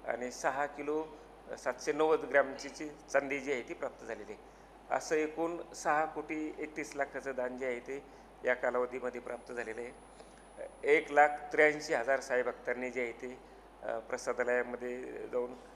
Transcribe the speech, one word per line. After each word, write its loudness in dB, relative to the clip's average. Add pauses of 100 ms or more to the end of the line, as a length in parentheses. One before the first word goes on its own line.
(100)
आणि -2
सहा 0
किलो, -4 (460)
अ, -8
सातशे -2
नव्वद 6 (100)
ग्रॅमची 4
ची -8 (240)
चांदी 2
जी -2
आहे 0
ती -10
प्राप्त -8
झालेली -10
आहे. -14 (500)
असं 2
एकूण 0 (180)
सहा 2
कोटी -4
एकतीस -8
लाखाचं -2
दान -4
जे -4
आहे -2
ते -8 (420)
या 4
कालावधीमध्ये 0
प्राप्त -8
झालेलं -6
आहे. -8 (960)
एक 6
लाख 10
त्र्याऐंशी 4
हजार 2
साई 2
भक्तांनी -4
जे 0
आहे -2
ते, -10 (440)
अ, -2
प्रसादालयामध्ये 0 (300)
जाऊन, 0 (240)